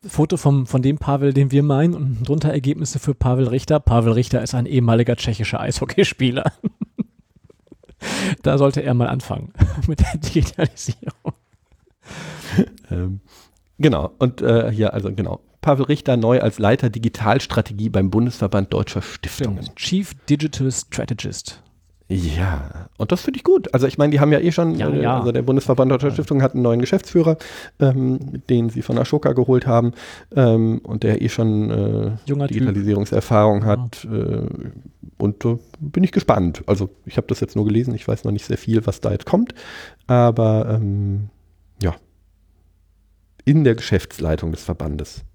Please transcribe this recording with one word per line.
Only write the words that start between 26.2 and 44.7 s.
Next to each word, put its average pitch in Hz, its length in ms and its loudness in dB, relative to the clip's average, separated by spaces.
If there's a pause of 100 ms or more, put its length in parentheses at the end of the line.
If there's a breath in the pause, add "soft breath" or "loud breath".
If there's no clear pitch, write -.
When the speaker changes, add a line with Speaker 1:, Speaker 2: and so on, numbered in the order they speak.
Speaker 2:
hat 131 120 0
einen 127 80 0
neuen 120 180 2
Geschäftsführer, 165 560 2 (420 loud breath)
ähm, 131 680 0
den 117 200 4
sie 120 120 -6
von 120 160 -2
Ashoka 139 340 0
geholt 127 340 2
haben, 120 280 2 (420 loud breath)
ähm, 113 440 4
und 110 240 -6
der 110 180 2
eh 117 80 0
schon, 110 400 0
äh, 107 420 0 (140)
Speaker 1:
Junger 139 220 -2
Typ. - 100 -4
Speaker 2:
Digitalisierungserfahrung 104 1040 2
Speaker 1:
Ja. 110 60 0
Speaker 2:
hat. 117 440 -2
Äh, 113 360 -4 (720)
und 104 260 -2
da 117 120 0 (220)
bin 156 240 -2
ich 180 80 2
gespannt. 98 540 0
Also 98 240 0 (160)
ich - 100 -10
habe - 120 -2
das - 120 -2
jetzt - 160 -6
nur 107 80 0
gelesen, 117 300 0
ich 110 120 -8
weiß 110 200 -4
noch 107 80 -2
nicht 104 100 -4
sehr 120 140 -4
viel, 110 280 0
was - 140 -2
da 107 120 -2
jetzt - 140 -4
kommt, 226 300 0 (520 loud breath)
aber, 113 640 4
ähm, 101 600 -2 (520)
ja, 87 140 -2 (1500)
in 147 180 4
der 117 120 4
Geschäftsleitung 80 760 -2
des - 140 -10
Verbandes. 78 580 -8 (120)